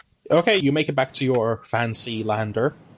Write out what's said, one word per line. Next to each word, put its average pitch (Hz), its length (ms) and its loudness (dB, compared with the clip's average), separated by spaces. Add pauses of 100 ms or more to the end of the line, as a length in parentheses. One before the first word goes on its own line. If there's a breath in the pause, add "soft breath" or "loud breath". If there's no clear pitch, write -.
(300)
Okay, 175 280 4
you 143 160 2
make 156 160 0
it 147 60 -4
back 131 180 -2
to - 120 -4
your 117 380 0
fancy 113 580 -2
lander. 110 520 -2 (240)